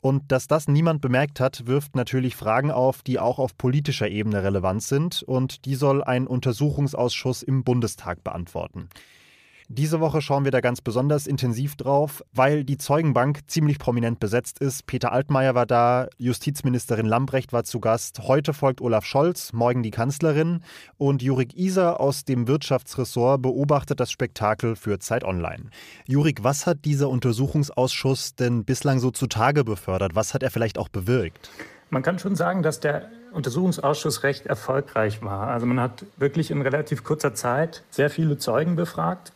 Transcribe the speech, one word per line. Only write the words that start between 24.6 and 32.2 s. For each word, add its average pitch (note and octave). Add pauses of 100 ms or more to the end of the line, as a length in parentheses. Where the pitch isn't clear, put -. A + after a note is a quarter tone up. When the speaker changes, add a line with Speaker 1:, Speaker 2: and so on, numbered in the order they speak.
Speaker 1:
für G2+
Zeit -
Online. F2 (360)
Jurik, C#3+
was C#3
hat E3
dieser C#3+
Untersuchungsausschuss C3
denn A#2+
bislang C3
so B2+
zutage C3
befördert? F#2+
Was G#2+
hat C3
er B2+
vielleicht A2
auch -
bewirkt? G2 (420)
Speaker 2:
Man C3+
kann F3+
schon G3+